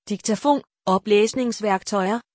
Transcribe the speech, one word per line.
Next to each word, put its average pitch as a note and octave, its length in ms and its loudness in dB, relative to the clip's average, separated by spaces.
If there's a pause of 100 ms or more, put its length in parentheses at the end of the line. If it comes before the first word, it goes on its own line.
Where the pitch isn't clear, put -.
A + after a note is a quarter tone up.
diktafon, A#3+ 540 -2 (240)
oplæsningsværktøjer, G#3 1300 0 (140)